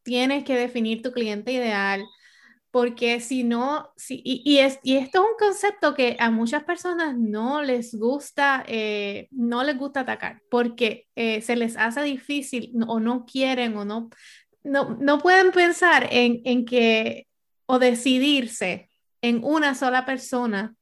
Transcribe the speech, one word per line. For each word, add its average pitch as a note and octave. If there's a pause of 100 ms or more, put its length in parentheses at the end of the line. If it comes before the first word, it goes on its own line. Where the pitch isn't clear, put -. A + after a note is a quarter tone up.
tienes C4
que C4+
definir A#3
tu B3+
cliente A3
ideal, G3+ (680)
porque A#3+
si B3+
no, B3+
si, -
y, B3+
y C#4+
es, C4+
y C4
esto D#4+
es A4+
un A4+ (100)
concepto F#4+
que A#3+
a A#3
muchas A#3
personas E4+
no A#3
les A#3+
gusta, C4+
eh, G#3
no A#3+
les C#4+
gusta C#4
atacar, - (100)
porque, A#3+
eh, A3+
se A#3+
les A#3
hace A#3
difícil, C#4
no, A#3
o A3+
no A#3+
quieren, B3
o G3+
no, A3+ (540)
no, C4+
no C#4+
pueden F#4
pensar F4
en, A#3+
en B3
que, A3+ (380)
o B3+
decidirse B3+ (320)
en A#3
una D4
sola B3+
persona B3